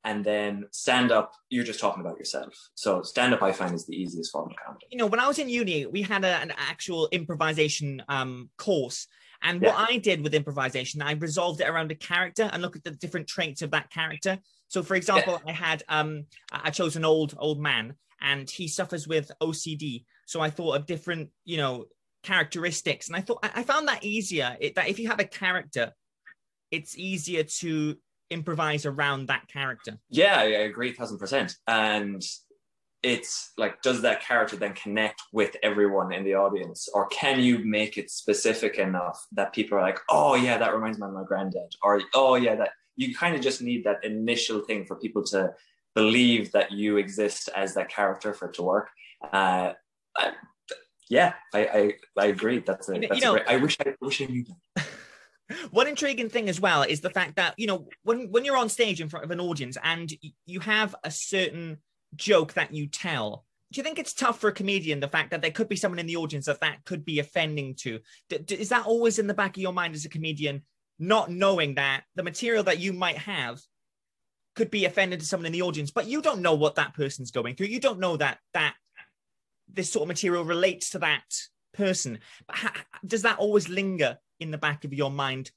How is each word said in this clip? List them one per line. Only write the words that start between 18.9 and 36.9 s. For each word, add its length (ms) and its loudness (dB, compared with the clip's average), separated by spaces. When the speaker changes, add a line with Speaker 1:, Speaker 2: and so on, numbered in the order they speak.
Speaker 2:
with 240 -2
O 100 0
C 240 -6
D. 300 -8
So 160 -8
I 80 2
thought 260 -2
of 120 -2
different, 420 -6
you 140 -6
know, 280 -2
characteristics. 840 -2
And 60 -8
I 60 -4
thought, 220 -4
I, 120 -4
I 80 -4
found 260 2
that 140 -2
easier, 560 -2
it, 160 -4
that 140 2
if 100 -2
you 100 -4
have 100 0
a 60 2
character, 680 -2
it's 260 -8
easier 460 -2
to 520 -2
improvise 560 -2
around 400 0
that 200 -2
character. 520 -8
Speaker 1:
Yeah, 280 6
I, 80 6
I 200 4
agree 240 -4
a 40 -8
thousand 260 -8
percent. 360 -2
And 540 2
it's 540 -2
like, 260 -2
does 180 2
that 200 2
character 360 0
then 160 -4
connect 480 -2
with 320 2
everyone 480 4
in 140 -4
the 80 2
audience? 600 0